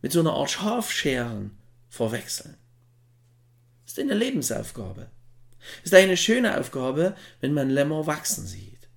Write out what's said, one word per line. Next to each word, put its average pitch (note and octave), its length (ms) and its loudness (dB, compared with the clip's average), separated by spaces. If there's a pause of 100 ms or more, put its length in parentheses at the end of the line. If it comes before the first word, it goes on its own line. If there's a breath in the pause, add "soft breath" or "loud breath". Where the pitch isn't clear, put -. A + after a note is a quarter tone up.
mit C#3 100 -4
so E3+ 80 2
einer D#3+ 140 2
Art C#3 160 -2
Schafscheren, B2+ 1040 -4 (320)
verwechseln. - 680 -6 (1300)
Das - 100 -14
ist - 40 -10
eine C#4 160 0
Lebensaufgabe. A#2 960 -4 (720 loud breath)
Das E3+ 100 -2
ist - 20 4
eine F#3+ 220 10
schöne A3+ 420 2
Aufgabe, C#3+ 580 -2 (240 loud breath)
wenn C3+ 140 0
man C3+ 160 0
Lämmer D3+ 360 2
wachsen - 400 -4
sieht. - 500 -16